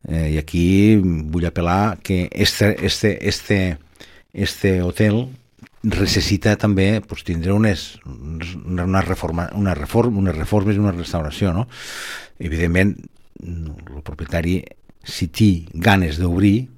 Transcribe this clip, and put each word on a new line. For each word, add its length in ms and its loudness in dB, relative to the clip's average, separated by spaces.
Eh, 280 -2
i 60 0
aquí 260 0
vull 520 0
apel·lar 540 0
que 280 0
este, 420 2
este, 300 0
este, 320 0
este 500 0
hotel 440 2
necessita 760 2
també, 440 2
pues, 260 -14
tindre 260 -2
unes, 540 0
una 960 -2
reforma, 520 -2
una 220 0
reform-, 420 0
unes 180 0
reformes 400 0
i 60 2
una 140 2
restauració, 560 -2
no? 140 0
Evidentment, 560 2
el 600 -12
propietari, 560 -2
si 220 -4
té 220 4
ganes 460 2
d'obrir 600 2